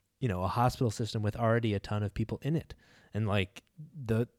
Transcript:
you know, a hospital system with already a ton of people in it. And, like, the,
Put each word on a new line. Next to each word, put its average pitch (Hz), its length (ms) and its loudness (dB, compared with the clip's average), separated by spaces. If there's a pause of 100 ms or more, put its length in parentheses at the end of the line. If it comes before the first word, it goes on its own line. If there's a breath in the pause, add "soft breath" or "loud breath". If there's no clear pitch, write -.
(200)
you 131 100 0
know, 92 140 0
a 98 40 2
hospital 123 440 2
system 110 320 -4
with 104 120 0
already 113 380 2
a 98 60 0
ton 104 240 -2
of 98 100 -2
people 110 280 -2
in 147 140 0
it. - 180 -6 (400 soft breath)
And, 107 140 0
like, 95 360 0 (420)
the, 113 220 2 (120)